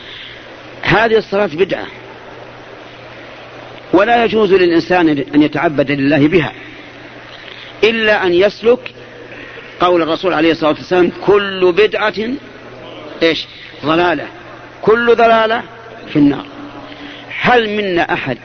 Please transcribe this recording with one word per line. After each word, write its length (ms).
هذه 340
الصلاة 300
بدعة، 400
ولا 320
يجوز 280
للإنسان 560
أن 340
يتعبد 480
لله 380
بها 240
إلا 420
أن 80
يسلك 600
قول 220
الرسول 300
عليه 200
الصلاة 180
والسلام: 420
"كل 500
بدعة"، 380
إيش؟ 240
"ضلالة، 420
كل 320
ضلالة 480
في 40
النار". 300
هل 360
منا 360
أحد 320